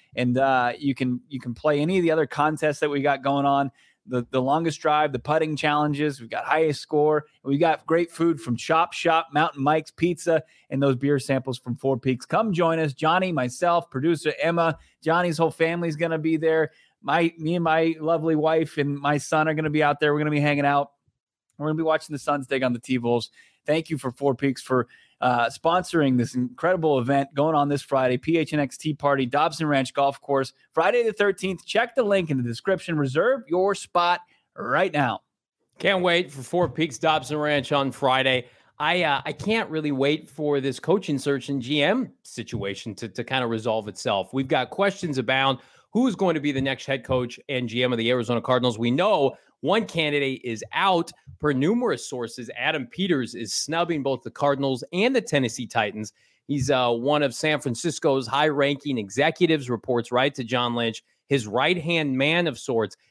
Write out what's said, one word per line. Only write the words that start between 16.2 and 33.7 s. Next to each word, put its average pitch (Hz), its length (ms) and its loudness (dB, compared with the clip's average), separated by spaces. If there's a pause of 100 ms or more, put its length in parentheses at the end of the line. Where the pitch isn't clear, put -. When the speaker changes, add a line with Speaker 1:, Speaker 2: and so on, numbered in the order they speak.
Speaker 1:
there. 160 360 2 (300)
My, 165 360 2
me 165 180 -2
and 170 80 0
my 165 380 2
lovely 160 340 0
wife 156 420 0
and 143 200 -2
my 143 200 0
son 156 300 0
are 160 60 0
gonna 156 160 -2
be 151 140 2
out 143 180 2
there. 147 120 4
We're 151 60 0
gonna 151 120 0
be 147 100 2
hanging 143 240 2
out. 143 260 2 (640)
We're 147 100 -6
gonna 156 100 -2
be 165 60 -2
watching 156 280 0
the 143 80 -8
Suns 143 280 -2
take 131 160 0
on 123 100 0
the 120 60 -4
T-Wolves. 120 500 -2 (360)
Thank 156 240 0
you 147 100 -4
for 131 120 -6
Four 139 240 0
Peaks 135 280 -2
for 127 240 0 (340)
uh, 120 280 2
sponsoring 165 680 2
this 120 180 -2
incredible 151 640 0
event 139 340 0
going 151 220 2
on 143 140 2
this 143 120 -2
Friday, 131 360 0
P 165 200 0
H 160 160 -2
N 151 60 0
X 139 180 -4
Tea 156 160 -4
Party, 139 320 0
Dobson 151 420 0
Ranch 135 260 0
Golf 139 280 0
Course, 135 320 -2 (200)
Friday 214 300 4
the 220 100 0
thirteenth. 190 520 -2
Check 240 300 -2
the 254 80 2
link 196 260 2
in 139 80 0
the 123 60 0
description. 165 540 -2
Reserve 165 500 2
your 185 280 2